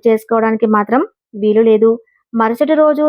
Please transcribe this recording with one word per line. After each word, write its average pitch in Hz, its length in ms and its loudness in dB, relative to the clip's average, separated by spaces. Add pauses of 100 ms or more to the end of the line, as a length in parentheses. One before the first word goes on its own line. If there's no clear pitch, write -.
చేసుకోవడానికి 220 640 -2
మాత్రం 214 340 0 (320)
వీలు 214 280 0
లేదు. 220 300 2 (420)
మరుసటి 233 420 -2
రోజు 302 340 2